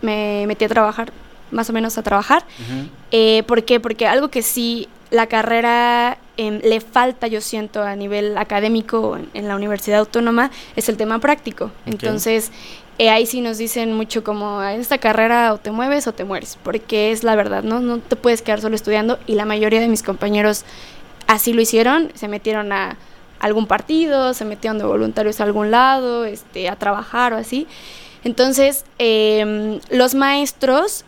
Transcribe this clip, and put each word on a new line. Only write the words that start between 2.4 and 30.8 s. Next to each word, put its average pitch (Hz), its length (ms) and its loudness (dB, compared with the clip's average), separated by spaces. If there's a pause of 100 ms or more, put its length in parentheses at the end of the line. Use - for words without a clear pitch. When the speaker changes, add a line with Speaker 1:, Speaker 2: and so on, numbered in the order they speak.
Speaker 2:
Ujú. 131 260 -8 (240)
Speaker 1:
Eh, 220 340 4
¿por 226 200 0
qué? 233 160 2
Porque 226 260 -2
algo 269 220 2
que 254 120 -4
sí 233 460 -4 (240)
la 226 160 4
carrera, 240 880 2 (200)
em, 214 260 -4
le 220 180 2
falta, 247 460 0
yo 220 120 -4
siento, 214 440 -6
a 202 120 -4
nivel 208 400 -4
académico 214 800 0
en, - 200 -10
en 208 120 -6
la 202 80 -4
Universidad 208 440 0
Autónoma, 233 500 2 (260)
es 226 140 -4
el 214 80 0
tema 220 220 -2
práctico. 285 460 -2
Speaker 2:
Ok. 214 60 -12 (140)
Speaker 1:
Entonces, 220 640 -2 (460)
eh, 226 140 4
ahí 226 160 4
sí 247 140 -4
nos 226 180 -6
dicen 226 340 -4
mucho 220 300 -4
como, 208 400 -4
"En 202 180 -4
esta 262 160 -2
carrera 226 560 2
o 208 60 -6
te - 100 -10
mueves 269 380 -2
o 226 60 -4
te 180 100 -8
mueres", 190 400 -8
porque 220 480 -2
es 220 120 -4
la 226 120 4
verdad, 202 260 0
¿no? 220 180 -2
No 240 200 -2
te - 160 -2
puedes 233 260 2
quedar 214 200 -2
solo 220 140 -2
estudiando, 214 520 0
y 220 80 0
la 208 100 0
mayoría 214 340 2
de 233 80 2
mis 220 140 2
compañeros 208 640 0 (640)
así - 260 2
lo 233 80 4
hicieron, 240 540 4
se 214 120 -10
metieron 208 440 -4
a 190 260 -4 (420)
algún 214 280 0
partido, 277 640 2
se 220 120 -8
metieron 214 340 -4
de 208 60 -4
voluntarios 214 560 0
a - 20 0
algún 208 260 0
lado, 247 560 2
este, 185 440 -8
a 202 80 -6
trabajar 226 560 -2
o 220 40 -4
así. 254 300 -4 (560)
Entonces, 262 600 2 (140)
em, 214 880 2
los 254 260 4
maestros 277 920 0